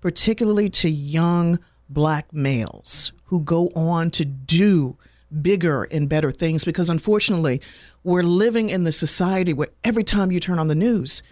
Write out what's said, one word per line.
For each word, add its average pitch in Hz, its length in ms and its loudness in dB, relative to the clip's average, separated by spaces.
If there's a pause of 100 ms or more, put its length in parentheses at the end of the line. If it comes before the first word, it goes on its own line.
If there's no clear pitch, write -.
particularly 208 680 0
to 180 200 0
young 170 720 0 (300)
black 151 440 -2
males 135 800 -2 (140)
who 175 160 -2
go 170 340 0
on 165 360 0
to 160 140 -2
do 143 720 0 (440)
bigger 165 440 0
and 147 220 -2
better 151 240 0
things, 160 320 -2
because 170 260 -2
unfortunately, 170 720 0 (440)
we're 180 200 2
living 214 460 2
in 185 140 -2
the 165 80 0
society 180 640 0
where 143 160 -4 (140)
every 226 200 0
time 190 280 0
you 180 80 0
turn 175 200 -2
on 160 80 0
the 151 80 0
news, 185 560 0